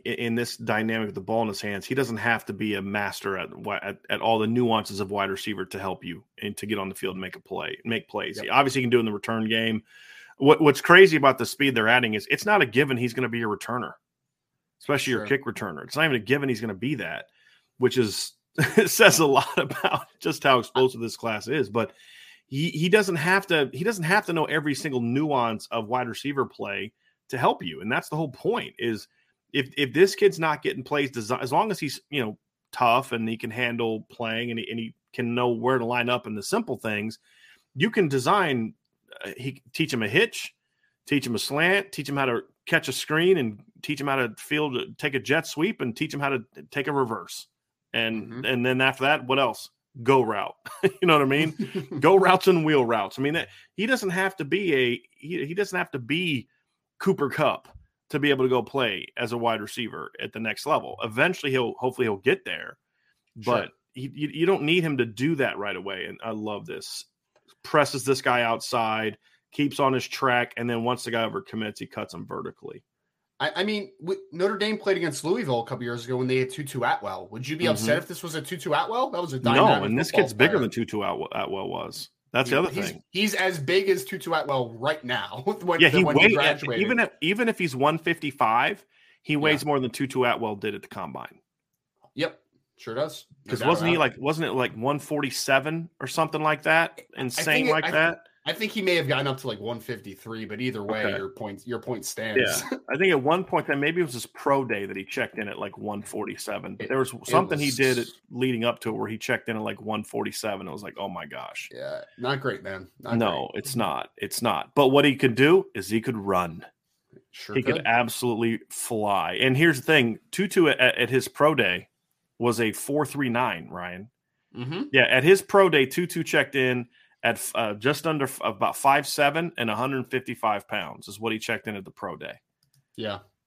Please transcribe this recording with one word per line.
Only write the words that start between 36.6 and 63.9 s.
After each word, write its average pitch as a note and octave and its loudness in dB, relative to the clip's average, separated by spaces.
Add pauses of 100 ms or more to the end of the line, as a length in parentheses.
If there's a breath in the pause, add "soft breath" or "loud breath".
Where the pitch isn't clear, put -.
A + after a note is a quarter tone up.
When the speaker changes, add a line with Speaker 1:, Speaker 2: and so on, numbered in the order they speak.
Speaker 1:
things, G#2+ -4 (560 soft breath)
you F3 2
can G3 2
design, C3+ 2 (500)
uh, G2 -10
he, B2+ -10 (100)
teach D#3+ -2
him A#2 0
a G#2+ 0
hitch, F#3+ 0 (520)
teach C#3+ 0
him A#2+ -2
a G#2+ -2
slant, F3 0
teach C#3+ -8
him C#3+ -4
how C#3 0
to A#2+ 0 (260)
catch D#3+ 0
a C3 -2
screen E3 2
and A2 -2 (220)
teach D3+ -6
him C#3 -4
how C3+ 0
to A#2+ 0
field, D3+ -2 (220)
take D3 -2
a C3 -2
jet D#3 0
sweep F3+ -2
and A#2+ -4
teach D#3 -4
him C#3+ -6
how C#3 0
to B2+ -2 (260)
take C#3+ -4
a D3+ -2
reverse. A2+ -4 (480)
And, A2+ -2
Speaker 2:
Mm-hmm. A#2 -10
Speaker 1:
and B2 0
then B2+ 2
after C3 2
that, C#3 2
what C3+ 2
else? B2 -2 (320)
Go C3 6
route. G#2+ -2 (120)
<laughs> - -6
You F#3+ 2
know E3 8
what D3 6
I C#3 4
mean? D#3 -2
Speaker 2:
<laughs> C#3 -4
Speaker 1:
Go E3+ 8
routes F#3 6
and E3+ 6
wheel D3+ 4
routes. G#2+ 0
I C3 -4
mean, C#3+ 0
that, D#3+ -4 (260 loud breath)
he G3+ -2
doesn't A#3+ 0
have F#3+ 0
to D#3+ -6
be E3+ 0
a, B2 2 (140)
he, D#3 -6
he D#3+ -10
doesn't F#3+ -4
have F3+ -4
to C#3 -6
be D3 -2 (500)
Cooper C3+ 2
Kupp C3 0 (420)
to D3+ -2
be C#3+ 2
able C3 4
to C3 4
go B2 4
play A2 -2 (100)
as A#2 -4
a A#2+ -4
wide A2+ 0
receiver G#2 -8 (100)
at - -8
the - -10
next A2 -6
level. C#3 0
Eventually, C#3+ 0
he'll, B2+ 0
hopefully B2+ -2
he'll G#2 0
get C3+ 0
there, - -10 (640)
Speaker 2:
Sure. A#2 0
Speaker 1:
but G2 -2 (220)